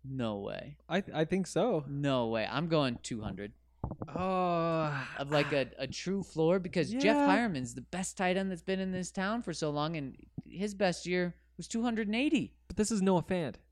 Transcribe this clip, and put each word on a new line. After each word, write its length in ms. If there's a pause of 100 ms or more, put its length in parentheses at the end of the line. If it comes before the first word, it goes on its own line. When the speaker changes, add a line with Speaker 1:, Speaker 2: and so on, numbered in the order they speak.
Speaker 1:
No 340
way. 380 (120)
Speaker 2:
I 120
th-, 160
I 80
think 220
so. 420
Speaker 1:
No 400
way. 220
I'm 180
going 340
two 180
hundred. 320 (640)
Speaker 2:
Oh. 920 (120)
Speaker 1:
Of, 120
like, 220
a, 140 (120)
a 80
true 360
floor, 360
because 320
Jeff 140
Speaker 2:
Yeah. 220
Speaker 1:
Hireman's 480
the 60
best 360
tight 200
end 140
that's 120
been 180
in 120
this 180
town 320
for 100
so 180
long, 260
and 200 (320)
his 260
best 320
year 280 (220)
was 120
two 140
hundred 240
and 100
eighty. 380 (140)
Speaker 2:
But 80
this 140
is 120
Noah 200
Fant. 340 (160)